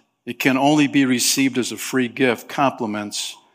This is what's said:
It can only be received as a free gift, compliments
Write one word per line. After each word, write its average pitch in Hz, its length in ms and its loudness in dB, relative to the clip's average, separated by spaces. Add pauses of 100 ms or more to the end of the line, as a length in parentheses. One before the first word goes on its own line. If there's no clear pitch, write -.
(240)
It 120 160 -10
can 131 160 2
only 143 320 4
be 139 160 2
received 127 540 0
as 117 140 -2
a 107 60 -10
free 127 300 -2
gift, 117 400 0
compliments 107 880 -4 (200)